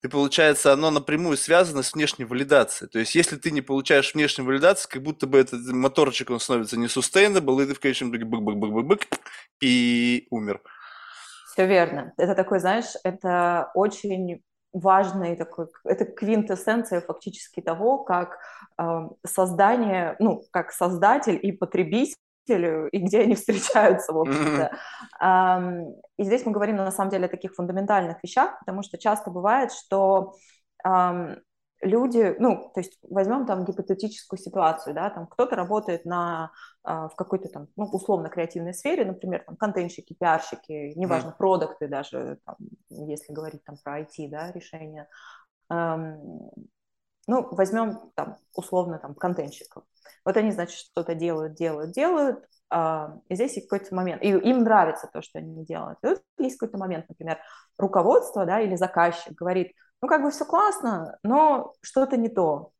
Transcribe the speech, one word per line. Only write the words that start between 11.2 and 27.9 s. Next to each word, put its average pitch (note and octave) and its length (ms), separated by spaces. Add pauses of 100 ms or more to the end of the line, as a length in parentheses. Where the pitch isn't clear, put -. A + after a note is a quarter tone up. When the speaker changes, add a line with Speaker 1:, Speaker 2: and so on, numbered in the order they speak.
Speaker 2:
Все F#3+ 140
верно. E3+ 500
Это F3 180
такой, F#3 240
знаешь, G3+ 340 (100)
это F3 720
очень F#3+ 680 (300)
важный F#3 640
такой, E3 320 (180)
это G3 200
квинтэссенция G#3+ 960
фактически - 600
того, G#3+ 380
как, F3+ 400 (400)
эм, E3 360 (100)
создание, F#3+ 960
ну, G#3 220 (100)
как E3+ 200
создатель F#3+ 680
и G3 100
потребитель, F#3 640 (760)
и - 60
где F#3+ 240
они G#3+ 140
<laughs> - 0
встречаются, F#3 800
в D#3+ 60
общем-то. D3+ 520
Speaker 1:
Мгм. - 60 (420)
Speaker 2:
Ам, F#3 680 (320)
и G#3 60
здесь A3+ 220
мы A3+ 80
говорим, G#3 240
на F#3+ 140
самом G3 200
деле, F#3 160
о - 20
таких F#3 260
фундаментальных F3+ 680